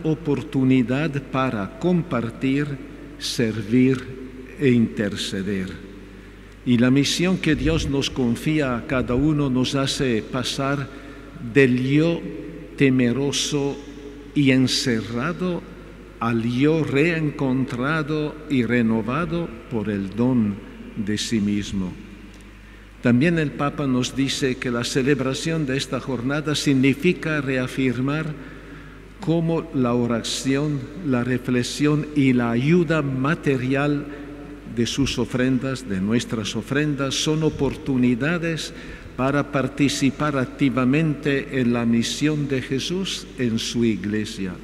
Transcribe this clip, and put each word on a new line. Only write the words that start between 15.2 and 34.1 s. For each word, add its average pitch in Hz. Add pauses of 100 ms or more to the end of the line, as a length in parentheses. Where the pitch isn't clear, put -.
al 117
yo 139
reencontrado 143 (120)
y 131
renovado 120 (200)
por 107
el 98
don 113 (400)
de 104
sí 113
mismo. 98 (1120)
También 135
el 143
Papa 143
nos 123
dice 131
que 127
la 120
celebración 135
de 131
esta 131
jornada 139
significa 151
reafirmar 131 (840)
cómo 165
la 123
oración, 131 (260)
la 123
reflexión 127
y 135
la 120
ayuda 156
material 139 (680)